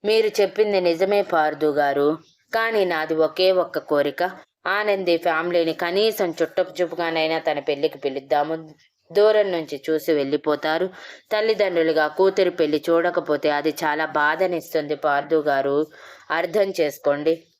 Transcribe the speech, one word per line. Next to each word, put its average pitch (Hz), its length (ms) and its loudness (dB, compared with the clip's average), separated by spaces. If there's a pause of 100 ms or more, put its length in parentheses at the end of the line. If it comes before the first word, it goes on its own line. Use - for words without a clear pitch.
"మీరు 214 260 2
చెప్పింది 202 520 2
నిజమే 190 400 2
పార్థు 151 500 0
గారు, 143 360 2 (460)
కానీ 226 320 0
నాది 160 300 -2
ఒకే 160 360 2
ఒక్క 175 280 0
కోరిక. 143 440 0 (440)
ఆనంది 190 500 0
ఫ్యామిలీని 170 560 0
కనీసం 196 580 0
చుట్టపు 165 420 -2
చూపుగానైనా 165 680 -2
తన 147 200 -2
పెళ్లికి 147 380 -2
పిలుద్దాము. 147 580 -2 (560)
దూరం 208 400 4
నుంచి 156 300 -4
చూసి 160 320 -2
వెళ్ళిపోతారు. 151 720 0 (440)
తల్లిదండ్రులుగా 185 760 2
కూతురి 190 420 2
పెళ్లి 156 300 0
చూడకపోతే 165 720 0
అది 147 200 0
చాలా 156 400 -2
బాధనిస్తుంది 156 840 -2
పార్థు 147 460 0
గారు, 139 360 0 (520)
అర్థం 175 420 0
చేసుకోండి" 147 640 0 (240)